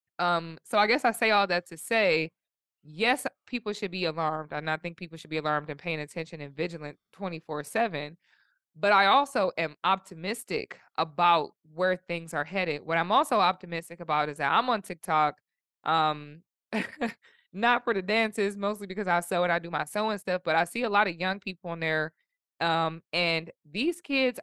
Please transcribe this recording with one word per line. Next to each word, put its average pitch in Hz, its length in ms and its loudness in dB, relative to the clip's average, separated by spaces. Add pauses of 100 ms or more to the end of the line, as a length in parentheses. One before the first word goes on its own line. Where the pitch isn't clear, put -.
(180)
um, 165 440 0
so - 140 -2
I 208 100 6
guess 247 200 4
I 233 60 4
say 220 180 2
all 202 160 6
that 180 220 0
to 165 100 -14
say, 170 540 2 (520)
yes, 214 420 0 (200)
people 233 260 -6
should 202 180 -6
be 180 140 -4
alarmed. 156 480 -2
And 151 160 -6
I 156 80 0
think 170 220 -10
people 165 180 -12
should 160 140 -14
be 156 80 -2
alarmed 151 320 -2
and 147 80 -8
paying 160 220 -6
attention 160 420 -10
and 143 120 -14
vigilant 151 440 -6 (160)
twenty-four 160 500 -8
seven. 170 540 -4 (600)
But 202 140 4
I 196 140 6
also 226 500 4
am 156 180 -2 (100)
optimistic 190 960 -4 (200)
about 165 540 2 (220)
where 185 220 2
things 170 380 -8
are 147 100 0
headed. 165 400 -4
What 165 140 0
I'm 170 120 0
also 247 300 4
optimistic 170 600 0
about 151 280 0
is 147 80 -6
that 143 160 2
I'm 240 160 4
on 214 140 0
TikTok, 156 540 0 (480)
um, 156 580 0 (300)
<laughs> 214 100 -2 (720)
not 240 280 2
for 233 120 0
the 196 80 -2
dances, 208 560 0
mostly 202 280 -4
because 185 220 -6
I 175 120 4
sew 175 220 0
and 180 80 2
I 170 80 2
do 170 120 -10
my 151 140 -2
sewing 214 340 -2
stuff, 180 260 -2
but 160 100 2
I 165 100 4
see 233 180 -6
a 226 80 0
lot 202 180 4
of 170 80 -6
young 185 240 -2
people 180 300 -10
on 165 100 -6
there, 160 320 0 (480)
um, 160 420 0 (120)
and 165 360 0 (180)
these 247 340 -2
kids 262 400 0